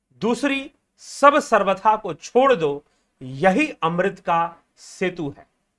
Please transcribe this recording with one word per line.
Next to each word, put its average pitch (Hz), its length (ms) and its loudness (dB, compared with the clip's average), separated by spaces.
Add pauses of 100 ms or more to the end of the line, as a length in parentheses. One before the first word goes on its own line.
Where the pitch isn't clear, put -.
(180)
दूसरी 269 520 -2 (280)
सब 285 400 2
सर्वथा 202 580 0
को 185 180 -8
छोड़ 254 400 2
दो, 143 300 -4 (380)
यही 185 600 0
अमृत 185 360 -2
का 170 380 -2 (200)
सेतु 180 640 -8
है। 82 80 -20 (320)